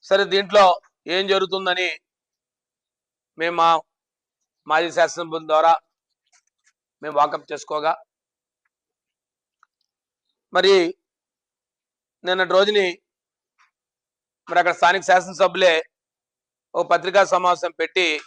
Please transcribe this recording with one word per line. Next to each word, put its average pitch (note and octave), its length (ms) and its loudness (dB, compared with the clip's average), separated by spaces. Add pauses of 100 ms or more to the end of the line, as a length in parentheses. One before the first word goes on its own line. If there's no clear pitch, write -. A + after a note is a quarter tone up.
సరే, G3 160 2 (100)
దీంట్లో G3 320 2 (500)
ఏం F#3+ 160 -2
జరుగుతుందని F#3 560 -2 (1500)
మేము E3+ 200 -4
మా E3 100 4 (1000)
మాజీ E3 260 0
శాసనసభ్యుల E3 540 -4
ద్వారా D#3+ 200 4 (1300)
మేము D3 180 -10
వాకప్ D3 320 -2
చేసుకోగా, D3+ 420 -6 (2500)
మరి F#3 180 4 (1500)
నిన్నటి F#3 300 -2
రోజుని G3+ 280 2 (1600)
మరి E3+ 120 2
అక్కడ F3 180 0
స్థానిక F3+ 300 2
శాసనసభ్యులే F3+ 640 2 (1040)
ఓ E3+ 140 -2
పత్రికా F3+ 320 2 (100)
సమావేశం F3+ 460 0
పెట్టి E3 280 -2 (200)